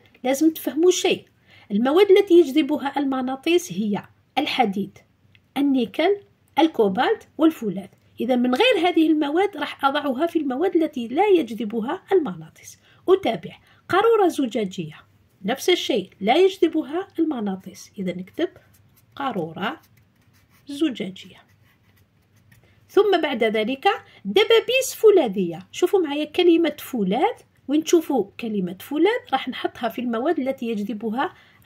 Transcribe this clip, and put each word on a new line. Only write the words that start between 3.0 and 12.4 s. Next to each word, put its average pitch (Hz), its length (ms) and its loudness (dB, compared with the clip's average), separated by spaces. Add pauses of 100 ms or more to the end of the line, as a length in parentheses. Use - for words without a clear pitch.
هي 202 300 -2 (340)
الحديد، 214 600 -2 (600)
النيكل، 285 600 0 (420)
الكوبالت 294 680 2 (100)
والفولاذ. 208 500 0 (320)
إذا 233 160 0
من 247 200 0
غير 392 320 2
هذه 330 200 2
المواد 311 500 0
راح - 280 -4
أضعها 285 420 -2
في - 120 -4
المواد 302 360 -2
التي 294 320 -2
لا 311 200 0
يجذبها 240 840 -2
المغناطيس. 185 680 -4 (300)